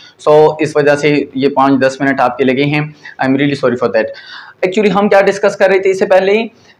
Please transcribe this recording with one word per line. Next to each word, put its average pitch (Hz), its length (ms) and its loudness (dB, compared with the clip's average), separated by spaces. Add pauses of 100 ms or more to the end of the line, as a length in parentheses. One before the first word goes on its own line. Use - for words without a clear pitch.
(200)
So 151 420 4
इस 147 140 -4
वजह 143 200 2
से 147 400 -2
ये 135 120 0
पाँच 135 320 0
दस 131 220 -2
मिनट 135 180 0
आपके 127 240 0
लगे 131 200 0
हैं। 151 300 -4 (300)
I 131 40 -2
am 135 100 0
really 143 220 -2
sorry 120 180 0
for 117 160 -2
that। 110 220 -2 (500)
Actually 196 240 0
हम 202 180 0
क्या 196 120 4
discuss 196 360 0
कर 190 140 2
रहे 190 100 2
थे 190 100 0
इससे 190 160 -2
पहले 196 360 0 (380)